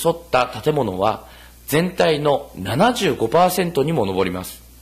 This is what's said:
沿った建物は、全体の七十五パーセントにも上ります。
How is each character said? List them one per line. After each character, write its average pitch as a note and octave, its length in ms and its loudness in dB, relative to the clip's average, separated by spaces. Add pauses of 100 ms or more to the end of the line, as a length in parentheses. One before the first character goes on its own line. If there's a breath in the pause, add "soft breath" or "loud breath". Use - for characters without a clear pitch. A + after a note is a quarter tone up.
沿 E3 80 2
っ E3+ 60 -2 (140)
た B2 160 2
建 C3+ 260 -2
物 G#2+ 260 -2
は、 G2+ 280 0 (400 loud breath)
全 F3 240 0
体 E3 280 2
の D3 360 0
七 B2 380 0
十 G3+ 200 0
五 A2+ 140 -2
パ E3+ 200 4
ー - 20 4
セ F3+ 140 -2
ン E3+ 80 -2
ト C#3 120 0
に D#3+ 100 0
も A#2+ 120 0
上 F#2+ 200 0
り F2+ 60 -4
ま F2+ 120 -8
す。 - 180 -16 (200)